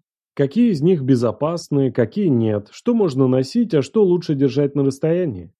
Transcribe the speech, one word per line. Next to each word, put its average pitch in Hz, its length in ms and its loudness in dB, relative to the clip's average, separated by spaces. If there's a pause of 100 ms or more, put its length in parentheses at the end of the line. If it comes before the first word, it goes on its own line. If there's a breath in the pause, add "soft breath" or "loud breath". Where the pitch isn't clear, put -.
(360)
Какие 220 340 0
из 147 120 -2
них 170 200 2
безопасны, 135 880 0
какие 131 380 -2
нет, 110 420 0
что - 240 -4
можно 139 320 2
носить, 131 480 0
а 143 80 2
что 214 220 0
лучше 175 320 0
держать 139 400 0
на 139 80 0
расстоянии. 139 760 -4